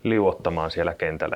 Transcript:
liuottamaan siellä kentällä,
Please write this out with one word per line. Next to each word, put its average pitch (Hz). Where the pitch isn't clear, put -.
liuottamaan 87
siellä 85
kentällä, 80